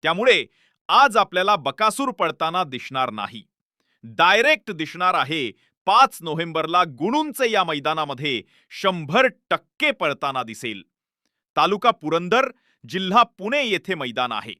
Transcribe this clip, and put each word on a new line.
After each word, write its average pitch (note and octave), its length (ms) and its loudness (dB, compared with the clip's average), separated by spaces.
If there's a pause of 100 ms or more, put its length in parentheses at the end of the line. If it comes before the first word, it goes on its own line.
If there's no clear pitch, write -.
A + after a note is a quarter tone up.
त्यामुळे F3 420 2 (440)
आज A#3 280 4
आपल्याला G3 400 2
बकासूर G#3+ 540 -2
पळताना E3+ 540 -2
दिसणार C3 460 -6
नाही. G#2+ 320 -10 (600)
डायरेक्ट G3+ 680 2
दिसणार F3+ 440 -2
आहे D3 360 -2 (360)
पाच A#3 340 4
नोव्हेंबरला D#3+ 640 -2
गुणुंचे A#3 680 -2
या G3+ 140 2
मैदानामध्ये D3 760 -4 (280)
शंभर F#3 560 0 (240)
टक्के - 400 -4
पळताना C#3+ 520 -4
दिसेल. A2 400 -10 (760)
तालुका G3 340 2
पुरंदर, F3+ 600 0 (380)
जिल्हा F#3+ 340 2
पुणे A#3 420 -2
येथे F#3+ 300 -2
मैदान B2+ 380 -4
आहे. G#2 280 -8